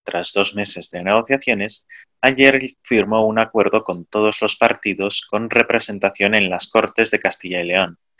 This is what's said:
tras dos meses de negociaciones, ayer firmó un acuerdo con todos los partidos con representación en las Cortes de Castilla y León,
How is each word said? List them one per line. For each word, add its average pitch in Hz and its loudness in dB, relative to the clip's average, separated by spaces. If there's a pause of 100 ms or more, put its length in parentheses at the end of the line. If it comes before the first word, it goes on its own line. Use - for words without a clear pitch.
tras 87 -6
dos 98 -2
meses 98 -4
de 87 -10
negociaciones, 110 -2 (340)
ayer 135 4 (240)
firmó 110 2
un 110 0
acuerdo 110 0
con 87 -8
todos 107 -2
los 104 -2
partidos 101 -2
con 110 -4
representación 104 0
en 98 2
las 90 -4
Cortes 113 0
de 104 0
Castilla 90 -4
y 87 -4
León, 87 -2 (220)